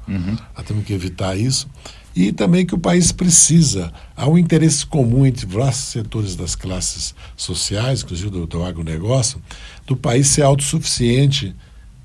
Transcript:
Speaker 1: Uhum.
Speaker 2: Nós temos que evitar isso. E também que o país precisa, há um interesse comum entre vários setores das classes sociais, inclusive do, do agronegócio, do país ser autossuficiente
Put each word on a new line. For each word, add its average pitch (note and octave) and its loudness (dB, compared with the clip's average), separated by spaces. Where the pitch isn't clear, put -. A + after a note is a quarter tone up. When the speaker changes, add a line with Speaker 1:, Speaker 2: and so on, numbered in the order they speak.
Speaker 1:
Uhum. G2 -4
Speaker 2:
Nós E2 -12
temos G#2+ -4
que G#2+ -4
evitar F#2 -4
isso. B2+ -2
E F#3 2
também F#3 2
que F3+ 0
o F3+ 0
país F3+ 4
precisa, D3 4
há A#2 -2
um D#3+ 6
interesse D#3+ 4
comum C3 2
entre A#2+ 0
vários A#2 0
setores G#2+ -6
das F2 -6
classes F#2 -8
sociais, A2+ -4
inclusive F#2 -6
do, F2+ -6
do E2 -6
agronegócio, F2+ -4
do C3 0
país B2+ 2
ser D3+ 4
autossuficiente C3+ 2